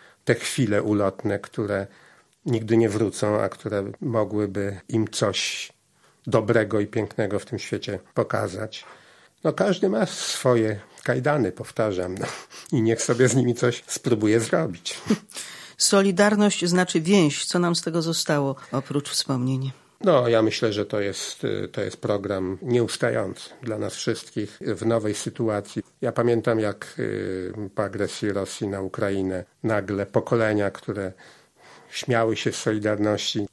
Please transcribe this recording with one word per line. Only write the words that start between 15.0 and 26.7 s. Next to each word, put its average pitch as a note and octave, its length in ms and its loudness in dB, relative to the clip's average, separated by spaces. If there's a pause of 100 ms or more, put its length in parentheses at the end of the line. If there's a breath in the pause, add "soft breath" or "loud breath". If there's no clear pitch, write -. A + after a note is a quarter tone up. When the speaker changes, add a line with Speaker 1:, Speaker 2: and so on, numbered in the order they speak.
Speaker 2:
<laughs> - 400 -16
Solidarność G3+ 880 4
znaczy F3 360 2
więź. E3 440 4
Co - 140 0
nam F3 160 2
z E3+ 60 -2
tego E3 200 -2
zostało, D3 540 0 (160 loud breath)
oprócz C3+ 380 -2
wspomnień? C3 600 -2 (320)
Speaker 1:
No, C#3 240 6
ja A2+ 140 6
myślę, A2 320 2
że G#2 120 -2
to G#2+ 140 -2
jest, - 440 -6
y, G2+ 280 -4
to G#2+ 100 -6
jest G2+ 160 -6
program G2 640 -2
nieustający A#2 880 -2 (140)
dla A2+ 140 -6
nas G#2 180 -6
wszystkich - 640 -6
w A2 240 -4
nowej A2 300 2
sytuacji. G#2+ 680 -4 (180)
Ja A#2+ 100 0
pamiętam, A#2 480 2
jak, G#2 400 -4